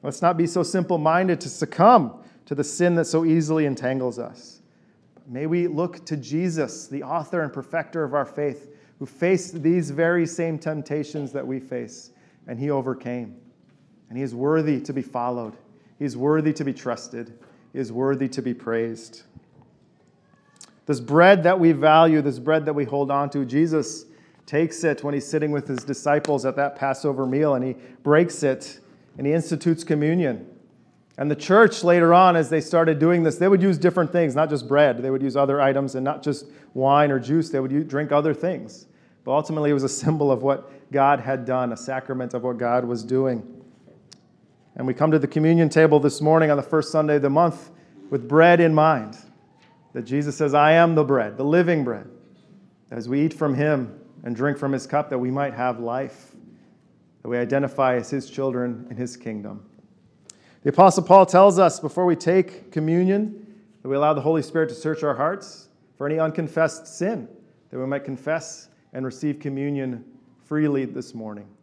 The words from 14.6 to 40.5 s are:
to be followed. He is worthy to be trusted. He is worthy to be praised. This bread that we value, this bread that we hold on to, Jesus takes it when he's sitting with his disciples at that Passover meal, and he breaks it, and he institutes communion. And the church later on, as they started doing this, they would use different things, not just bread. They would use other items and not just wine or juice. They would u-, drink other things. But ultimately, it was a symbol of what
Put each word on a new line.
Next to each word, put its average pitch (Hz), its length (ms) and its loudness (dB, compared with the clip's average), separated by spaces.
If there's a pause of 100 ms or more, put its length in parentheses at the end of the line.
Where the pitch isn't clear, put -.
to - 140 -10
be 131 80 -6
followed. 120 500 -6 (460)
He 147 80 -6
is 120 100 -8
worthy 151 380 2
to 151 100 -8
be 139 80 -4
trusted. 117 640 -10 (400)
He 135 40 -10
is 120 140 -6
worthy 131 360 -2
to 131 120 -8
be 123 140 -4
praised. 113 680 -8 (1600)
This 139 140 -2
bread 170 420 6
that 180 180 4
we 170 120 6
value, 156 500 6
this 135 160 -2
bread 151 260 0
that 151 100 -4
we 143 120 -2
hold 139 240 -4
on 139 200 -2
to, 139 140 -4
Jesus 156 640 -2 (400)
takes 160 360 -2
it 151 220 -2
when 143 80 -4
he's 143 140 -6
sitting 151 240 -2
with 147 180 -4
his 131 160 -6
disciples 143 600 -2
at 131 100 -4
that 139 180 -2
Passover 135 520 -4
meal, 143 280 0
and 123 80 -2
he 127 140 -6 (260)
breaks 165 400 2
it, 131 380 -4 (380)
and 139 80 -4
he 147 80 0
institutes 165 500 -2
communion. 151 600 -2 (720)
And 143 100 -4
the 147 80 -2
church 202 460 4
later 175 320 6
on, 180 220 8
as 156 120 2
they 156 120 0
started 160 400 2
doing 170 240 2
this, 160 140 0
they 180 100 2
would 196 120 4
use 185 160 2
different 175 360 0
things, 160 240 0
not 151 120 2
just 135 200 -6
bread. 131 340 2
They 131 80 -4
would 135 100 -2
use 135 160 -4
other 139 240 2
items 139 360 0
and 131 80 -6
not - 180 -6
just 143 240 -6 (280)
wine 143 360 4
or 139 80 0
juice. 143 320 -2
They 139 80 -4
would 131 140 -4
u-, 147 100 -2
drink 143 300 -6
other 147 200 0
things. - 540 -8 (380)
But 127 80 -4
ultimately, 151 380 -2
it - 20 2
was 139 100 0
a 135 60 -2
symbol 147 420 -2
of 123 140 0
what 135 260 -2 (220)